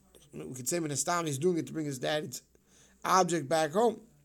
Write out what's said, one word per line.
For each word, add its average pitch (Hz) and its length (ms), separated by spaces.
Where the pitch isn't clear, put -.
we 151 220
could 123 120
say 175 120
min 156 100
hastam, 170 380
he's 139 100
doing 170 220
it 135 80
to 139 60
bring 156 120
his 135 140
dad's 151 420
object 170 420
back 156 260
home. 220 260